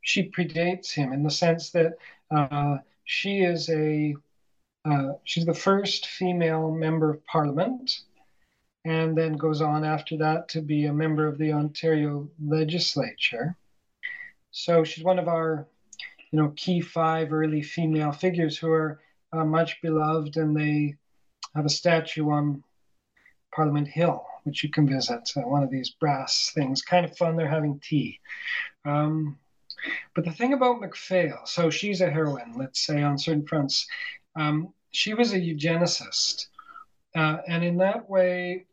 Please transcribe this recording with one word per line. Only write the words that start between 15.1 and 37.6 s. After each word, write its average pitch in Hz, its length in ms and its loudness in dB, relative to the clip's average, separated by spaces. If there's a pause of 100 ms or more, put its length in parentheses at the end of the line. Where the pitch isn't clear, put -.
of 170 100 -2
our, 160 380 0 (640)
you 156 100 2
know, 147 160 2
key 180 240 0
five 160 520 0
early 156 300 0
female 156 500 0
figures 170 440 0
who 160 140 -2
are, 156 300 2 (320)
uh, 160 120 0
much 160 380 0
beloved, 156 540 0
and 151 200 2
they 151 380 0 (640)
have 151 100 0
a 151 40 2
statue 160 600 2
on 147 320 0 (920)
Parliament 147 340 2
Hill, 165 360 0 (200)
which - 180 -6
you 151 80 -2
can 151 160 4
visit, 131 500 -2
uh, 143 40 -2
one 135 220 0
of 131 80 0
these 131 200 -4
brass - 640 -2
things. 135 280 -2
Kind 180 220 2
of 170 120 -10
fun, 165 200 0
they're 165 120 0
having 151 320 -2
tea. 135 400 -2 (640)
Um, 151 540 0 (760)
but 170 100 0
the 165 80 -4
thing 247 200 0
about 247 280 2
MacPhail, 180 640 -2
so 170 260 2
she's 190 320 0
a 175 80 4
heroine, 147 460 -2
let's 135 300 -4
say, 147 160 0
on 143 160 2
certain 151 280 0
fronts. 143 400 0 (500)
Um, 151 360 0 (180)
she - 240 -2
was 226 180 2
a 185 80 2
eugenicist. 165 1080 -2 (680)
Uh, 156 240 2 (100)
and 170 160 0